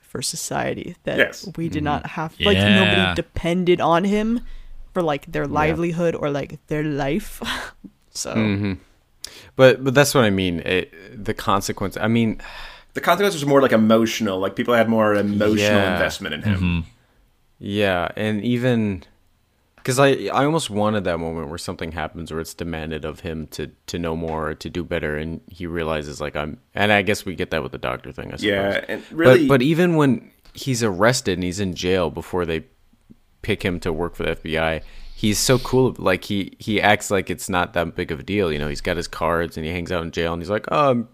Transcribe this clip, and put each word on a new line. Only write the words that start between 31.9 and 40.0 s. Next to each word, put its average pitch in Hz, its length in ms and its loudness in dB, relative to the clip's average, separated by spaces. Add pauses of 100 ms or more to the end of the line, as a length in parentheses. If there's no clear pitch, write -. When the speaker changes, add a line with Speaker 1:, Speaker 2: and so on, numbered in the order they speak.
Speaker 3:
before 85 360 -4
they 80 180 -4 (800)
pick 104 220 -4
him 90 160 -2
to 90 120 -4
work 82 240 -4
for 85 80 -6
the 82 60 0
F 82 120 -6
B 78 160 -4
I, 80 240 0 (320)
he's 104 240 0
so 127 200 2
cool. 127 400 2
Like, 92 260 0
he, 101 340 -4
he 104 220 0
acts 104 300 4
like 95 200 0
it's - 180 -8
not 90 260 0
that 85 200 -2
big 87 160 -4
of 78 100 -6
a 65 40 -12
deal, 95 280 0
you 76 60 -2
know? 73 100 -4
He's 71 120 -6
got 90 160 -2
his 82 120 -6
cards 82 480 -2
and 80 80 -6
he 80 80 -4
hangs 87 200 -6
out 85 100 -2